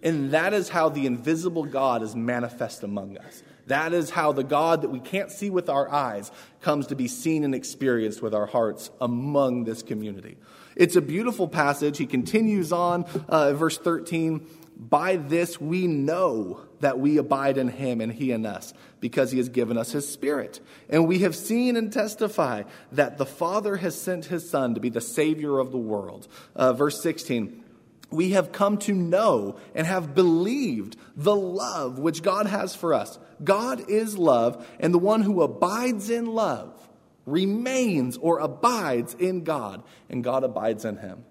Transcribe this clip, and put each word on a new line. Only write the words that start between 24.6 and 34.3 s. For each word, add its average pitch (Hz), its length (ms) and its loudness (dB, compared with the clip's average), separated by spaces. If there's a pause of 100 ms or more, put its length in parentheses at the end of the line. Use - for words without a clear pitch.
to 110 60 -4
be 117 80 -2
the 117 140 -2
Savior 151 560 0
of 127 120 0
the 131 80 -4
world." 104 480 -6 (300)
Uh, 127 160 4
verse 143 300 0
sixteen. 123 600 -4 (480)
"We 175 200 0
have 185 200 2
come 202 280 2
to 208 160 0
know 175 600 2 (180)
and 160 120 -2
have 170 280 -4
believed 175 840 2 (180)
the 202 220 2
love 180 640 -4
which 156 240 -2
God 208 240 2
has 190 280 -2
for 165 200 0
us. 104 240 -2 (260)
God 196 460 0
is 214 260 0
love, 127 500 4 (140)